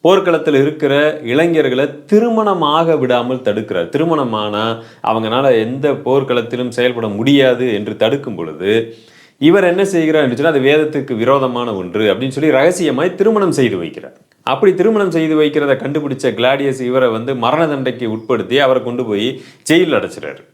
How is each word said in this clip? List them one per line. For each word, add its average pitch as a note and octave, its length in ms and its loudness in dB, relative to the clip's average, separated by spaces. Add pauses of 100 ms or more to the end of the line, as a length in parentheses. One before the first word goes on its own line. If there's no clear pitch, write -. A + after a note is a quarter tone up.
போர்க்களத்தில் E3+ 520 2
இருக்கிற D3 680 0
இளைஞர்களை C#3+ 600 2 (200)
திருமணமாக F3+ 920 2
விடாமல் B2 420 -2
தடுக்கிறார். G2+ 480 -2
திருமணமானா A2+ 960 -2 (200)
அவங்கனால A2+ 480 0
எந்த B2+ 400 0
போர்க்களத்திலும் B2 760 -2
செயல்பட A#2+ 380 -2
முடியாது B2 640 2
என்று G2+ 220 -4
தடுக்கும் B2 400 -2
பொழுது, F2 600 -2 (420)
இவர் F3 260 4
என்ன F3+ 220 2
செய்கிறார் D#3 380 0
என்று B2 140 -2
சொன்னால், D#3 160 0
அது C3+ 140 2
வேதத்துக்கு D3+ 480 0
விரோதமான A#2+ 600 0
ஒன்று F#2+ 380 0
அப்படின்னு B2 140 -2
சொல்லி C#3 220 0
ரகசியமாய் D3+ 680 2
திருமணம் G3+ 360 0
செய்து A2 320 0
வைக்கிறார். - 320 -14 (280)
அப்படி F#3 300 2
திருமணம் G3 380 2
செய்து D#3 300 0
வைக்கிறத D3 340 2
கண்டுபிடிச்ச C#3 580 -4
கிளாடியஸ் C3+ 480 0
இவரை B2+ 280 2
வந்து A#2 260 -4
மரண D3 400 0
தண்டைக்கு B2+ 320 -4
உட்படுத்தி A2+ 500 -2
அவரை C3 260 2
கொண்டு A#2+ 220 -4
போய் A2+ 360 -4 (220)
ஜெயிலில் E3 300 2
அடைச்சிறாரு. D#2+ 440 -4 (160)